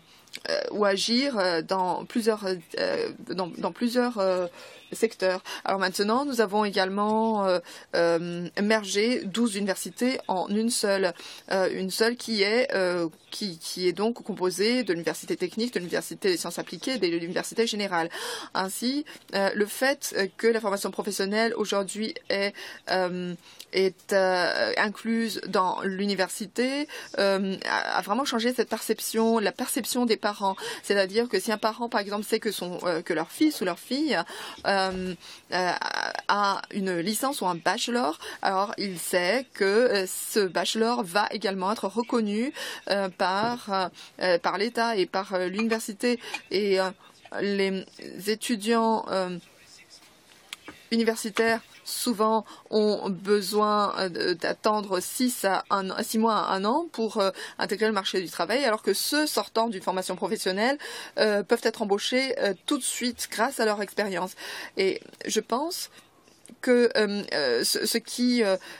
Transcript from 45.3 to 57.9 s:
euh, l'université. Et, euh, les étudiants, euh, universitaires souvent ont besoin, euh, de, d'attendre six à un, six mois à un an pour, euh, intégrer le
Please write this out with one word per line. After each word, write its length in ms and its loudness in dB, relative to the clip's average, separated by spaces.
euh, 120 0
l'université. 720 0
Et, 320 2
euh, 80 0
les 440 0
étudiants, 840 2
euh, 260 -2
universitaires 720 2
souvent 640 0
ont 400 2
besoin, 880 2
euh, 120 0
de, 240 0
d'attendre 680 0
six 440 -2
à 240 2
un, 340 0
six 160 -2
mois 160 4
à 200 2
un 80 0
an 280 0
pour, 260 -4
euh, 140 4
intégrer 280 0
le 40 2